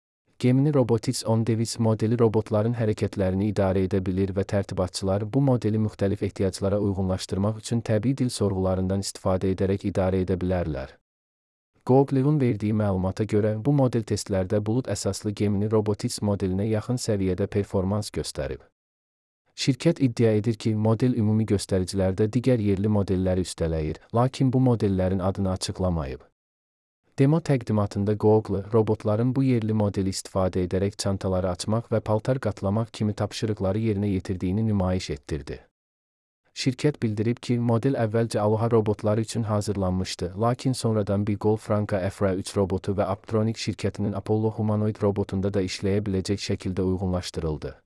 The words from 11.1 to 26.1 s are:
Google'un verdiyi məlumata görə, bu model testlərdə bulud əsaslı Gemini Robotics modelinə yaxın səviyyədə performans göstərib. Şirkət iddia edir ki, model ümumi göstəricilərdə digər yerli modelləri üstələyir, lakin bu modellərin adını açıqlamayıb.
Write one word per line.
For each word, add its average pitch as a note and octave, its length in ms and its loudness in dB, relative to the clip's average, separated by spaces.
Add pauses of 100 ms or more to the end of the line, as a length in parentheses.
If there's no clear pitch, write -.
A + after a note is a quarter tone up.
Google'un C#3 540 4
verdiyi G#2+ 340 0
məlumata F#2+ 560 0
görə, G#2+ 220 2 (100)
bu C#3 80 0
model B2+ 320 2
testlərdə G2 560 -2
bulud A2 320 -2
əsaslı G#2+ 400 -4
Gemini G#2 400 0
Robotics A2 480 0
modelinə G2 480 0
yaxın A2 320 -2
səviyyədə G2 480 0
performans G2+ 640 -2
göstərib. C#2 540 -6 (920)
Şirkət D#3 480 0
iddia A#2 320 2
edir A2 240 0
ki, A2+ 160 0
model A2 400 2
ümumi A2 320 2
göstəricilərdə F#2+ 800 0
digər A#2+ 320 2
yerli G2+ 320 2
modelləri F#2 560 2
üstələyir, D#2+ 540 -2 (180)
lakin C3 320 2
bu C3 160 2
modellərin G2 560 2
adını F#2+ 300 0
açıqlamayıb. E2+ 720 -4 (920)